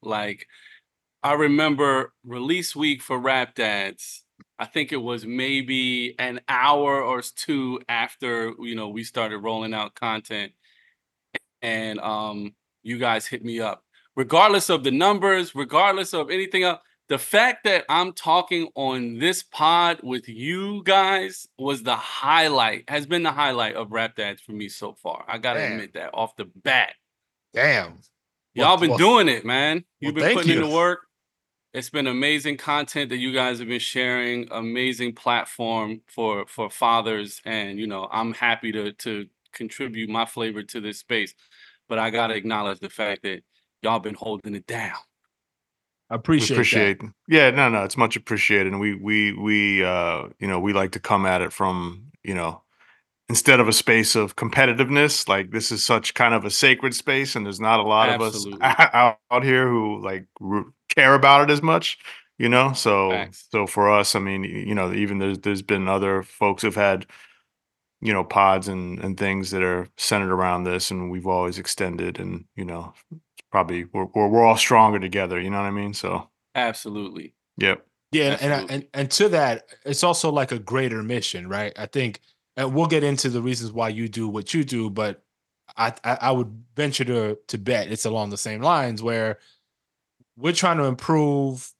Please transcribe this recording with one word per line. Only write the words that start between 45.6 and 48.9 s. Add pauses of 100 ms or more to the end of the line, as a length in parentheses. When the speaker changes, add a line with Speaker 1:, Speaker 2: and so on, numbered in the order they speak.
Speaker 2:
I
appreciate
that.
Speaker 3:
We
appreciate, (260)
yeah,
no,
no,
it's
much
appreciated.
And
we,